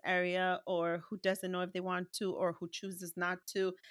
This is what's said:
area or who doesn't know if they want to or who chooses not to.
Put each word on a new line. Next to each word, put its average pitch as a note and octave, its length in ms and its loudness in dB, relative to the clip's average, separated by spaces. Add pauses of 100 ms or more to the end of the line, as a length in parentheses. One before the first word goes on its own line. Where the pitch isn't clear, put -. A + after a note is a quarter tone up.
area F3+ 600 2
or E3+ 440 2
who G#3 80 -6
doesn't F#3+ 340 0
know F3+ 100 0
if F3+ 120 -2
they F#3 60 -2
want F3+ 340 -2
to F#3+ 180 -2
or F3 220 2
who E3+ 180 -8
chooses F#3 460 -8
not F3+ 300 0
to. F#3 260 0 (180)